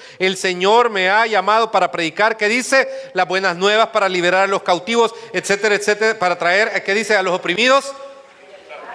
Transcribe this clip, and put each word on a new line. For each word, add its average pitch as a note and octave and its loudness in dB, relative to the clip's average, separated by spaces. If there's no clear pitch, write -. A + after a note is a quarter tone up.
"El F#3 0
Señor G3 2
me F#3+ 0
ha A3 2
llamado G#3+ 2
para F3+ 0
predicar", F3+ 0
¿qué G#3 0
dice? B3+ 0
"Las F3+ 0
buenas F#3 0
nuevas, G#3+ 2
para G3+ 2
liberar F3+ 2
a G3 2
los G3 -2
cautivos", A3 0
etcétera, G3 0
etcétera, G#3+ 0
para F3+ 0
traer, F#3+ 0
¿qué G3 -2
dice? G#3 0
"A F#3+ 2
los F3+ 0
oprimidos, B3 0